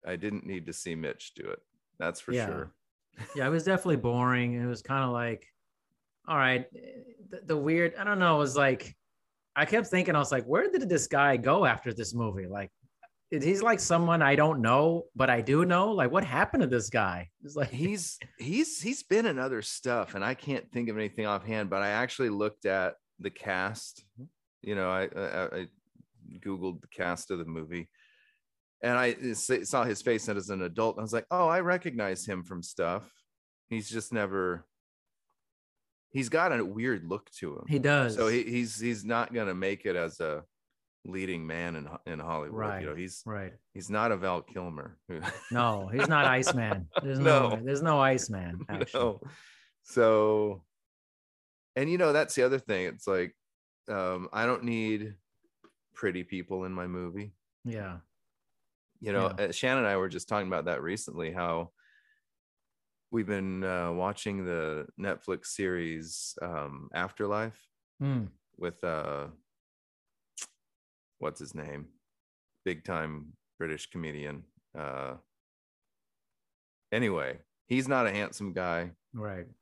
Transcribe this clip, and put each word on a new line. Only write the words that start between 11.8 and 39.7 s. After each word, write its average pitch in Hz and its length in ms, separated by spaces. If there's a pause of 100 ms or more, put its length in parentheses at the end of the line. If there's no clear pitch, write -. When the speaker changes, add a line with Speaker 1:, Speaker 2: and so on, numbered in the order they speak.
Speaker 2:
this 107 220
movie? 104 320
Like, 95 240 (600)
is 147 120
he's, 196 200
like, 226 160
someone 170 420
I 139 140
don't 151 260
know, 151 440 (100)
but 127 160
I 120 100
do 143 240
know? 185 280
Like, 139 180
what 151 120
happened 185 380
to 156 60
this 117 240
guy?" 90 400 (120)
It's 143 120
like 143 160
Speaker 1:
He's, 170 480 (180)
he's, 208 420
he's 233 220
been 220 240
in 151 140
other 127 240
stuff, 120 500
and 98 100
I 123 120
can't - 360
think 120 180
of 107 80
anything 107 280
offhand, 104 460
but 98 100
I 101 80
actually 120 400
looked 104 380
at 95 300 (220)
the 95 120
cast. 98 720 (560)
You 104 140
know, 92 160
I, 92 140
I, 92 400 (160)
I 87 60 (760)
Googled 92 360
the - 80
cast 87 420
of 90 80
the 82 60
movie, 82 440 (960)
and 120 120
I 123 240
s-, 120 300 (140)
saw 120 220
his 110 180
face 113 260
as 101 220
an 95 100
adult, 101 360
and 104 40
I - 20
was 110 100
like, 117 180
"Oh, 175 160
I 170 140
recognize 127 680
him 92 160
from 87 180
stuff." 87 500 (580)
He's 110 200
just 110 240
never, 95 540 (1400)
he's 127 180
got 165 280
a 113 60
weird 104 420
look 92 260
to 78 260
him. - 100
Speaker 2:
He 147 120
does. 135 360
Speaker 1:
So 117 140
he, 120 140
he's, 120 360
he's 110 240
not 117 300
gonna 107 200
make 95 320